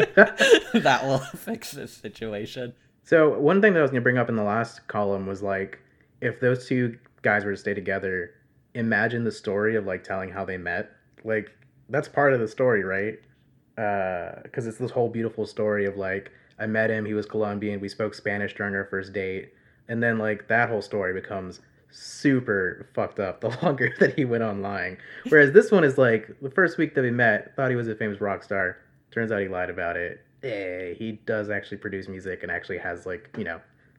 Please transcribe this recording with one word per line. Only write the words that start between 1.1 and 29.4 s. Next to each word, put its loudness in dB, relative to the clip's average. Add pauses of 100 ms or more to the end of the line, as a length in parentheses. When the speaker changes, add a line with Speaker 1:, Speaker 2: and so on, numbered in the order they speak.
Speaker 2:
<laughs> -10
fix -10
this -12
situation. -8 (300)
Speaker 1:
So 6
one 6
thing 6
that 4
I 6
was 2
gonna 0
bring 4
up 2
in 0
the 0
last -2
column -2
was, -6
like, -4 (420)
if -4
those 0
two 0 (240)
guys 2
were -2
to -4
stay -4
together, -4 (420)
imagine 0
the 0
story 0
of, 0
like, -6
telling -6
how -8
they -6
met. -6 (320)
Like, -4 (380)
that's -2
part 2
of 2
the -2
story, 2
right? -4 (580)
Uh, -4 (120)
'cause -6
it's -10
this -6
whole 0
beautiful -4
story -2
of, -4
like, -6 (260)
I -6
met 0
him, -2
he -4
was -2
Colombian, -4
we -6
spoke -4
Spanish -4
during -4
our -2
first -6
date. -6 (360)
And -2
then, 2
like, -4
that 2
whole -2
story -2
becomes -8 (320)
super 0
fucked -4
up -4
the -2
<laughs> -6
longer 0
that 4
he 0
went 0
on -4
lying. -6 (320)
Whereas 10
this 8
one 6
is, 4
like, 4 (120)
the -10
first 2
week -2
that 2
we 0
met, 2
thought 0
he 0
was -2
a -4
famous -4
rock -2
star. -2 (340)
Turns -4
out 0